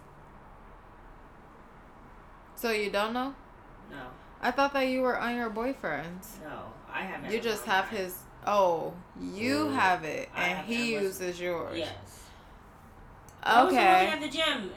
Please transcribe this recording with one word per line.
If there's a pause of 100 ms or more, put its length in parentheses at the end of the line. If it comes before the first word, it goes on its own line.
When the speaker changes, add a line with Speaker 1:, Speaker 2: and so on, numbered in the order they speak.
(2500)
Speaker 1:
So
you
don't
know? (560)
Speaker 2:
No. (380)
Speaker 1:
I
thought
that
you
were
on
your
boyfriend's.
Speaker 2:
No, (280)
I
have
Speaker 1:
You
just
Speaker 2:
Amazon
Speaker 1:
have
Speaker 2:
Prime.
Speaker 1:
his, (280)
oh, (260)
you
Speaker 3:
Mm.
Speaker 1:
have
it,
Speaker 2:
I
Speaker 1:
and
Speaker 2:
have
Speaker 1:
he
Speaker 2:
Amazon.
Speaker 1:
uses
yours.
Speaker 2:
Yes. (1200)
What
was
the
whole
thing
Speaker 1:
Okay.
Speaker 2:
at
the
gym?